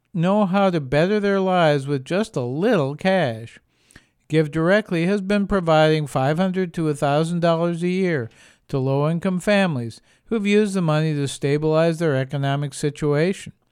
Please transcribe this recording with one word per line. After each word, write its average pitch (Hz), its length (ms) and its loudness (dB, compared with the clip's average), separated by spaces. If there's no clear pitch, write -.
know 196 320 2
how 196 240 2
to 170 100 0
better 151 380 0
their 196 220 0
lives 160 480 2
with 139 160 -4
just 180 320 -4
a 135 60 -2
little 147 520 0
cash. 143 640 -2
Give 156 220 0
Directly 170 540 0
has 202 160 0
been 196 260 -2
providing 156 600 2
five 143 320 0
hundred 185 360 -2
to 165 140 -2
a 147 60 -2
thousand 160 460 0
dollars 170 420 0
a 180 60 -2
year 175 420 -2
to 143 100 -4
low-income 156 640 0
families 170 600 -2
who've 220 200 -2
used 208 260 2
the 190 80 -2
money 156 320 0
to 143 160 -2
stabilize 156 720 0
their 156 180 0
economic 139 560 -4
situation, 151 800 -2